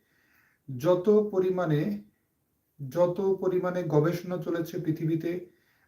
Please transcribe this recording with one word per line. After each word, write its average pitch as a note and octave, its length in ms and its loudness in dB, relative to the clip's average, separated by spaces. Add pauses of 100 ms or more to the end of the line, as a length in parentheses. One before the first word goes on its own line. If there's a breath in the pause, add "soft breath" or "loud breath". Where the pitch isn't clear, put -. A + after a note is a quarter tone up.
(680 soft breath)
যত F3 380 2 (240)
পরিমাণে, F3+ 500 2 (1000)
যত E3+ 380 0 (240)
পরিমাণে F3+ 420 0
গবেষণা E3 540 2
চলেছে E3 380 -4 (100)
পৃথিবীতে, D#3+ 460 -2 (560 soft breath)